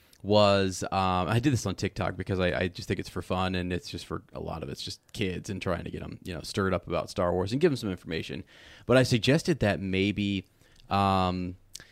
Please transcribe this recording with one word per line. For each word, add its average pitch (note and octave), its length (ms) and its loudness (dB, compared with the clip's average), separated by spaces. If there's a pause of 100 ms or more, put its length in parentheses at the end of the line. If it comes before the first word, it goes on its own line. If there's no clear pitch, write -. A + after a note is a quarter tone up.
(240)
was, G2 600 4
um, F#2 420 2
I A2+ 120 2
did C#3+ 120 2
this A2+ 140 2
on F#2+ 100 -2
TikTok F#2+ 400 -4
because F#2 240 -2
I, F2 220 2
I F#2 80 2
just - 180 -10
think F#2+ 120 -2
it's - 100 -10
for F2+ 120 -8
fun, F#2 340 -2
and F2+ 180 -2
it's - 160 -6
just - 160 -10
for, - 180 -8 (100)
a - 60 -10
lot D#2+ 240 -8
of - 60 -8
it's - 120 -10
just - 200 -10 (100)
kids F#2 380 -4
and F#2+ 120 -6
trying F2+ 220 -2
to E2+ 80 -10
get - 100 -8
'em, - 220 -10
you F#2 100 -8
know, D2+ 100 -8
stirred F#2+ 300 0
up F2 140 -2
about E2+ 220 -2
Star F2 240 0
Wars F#2 180 0
and C3+ 80 0
give E3+ 140 4
'em - 20 -2
some G#2+ 140 -4
information. E2 540 -6 (420)
But B2 120 6
I C3 60 8
suggested B2+ 560 2
that G2 220 0
maybe, G2 640 0 (440)
um, F#2 680 2 (360)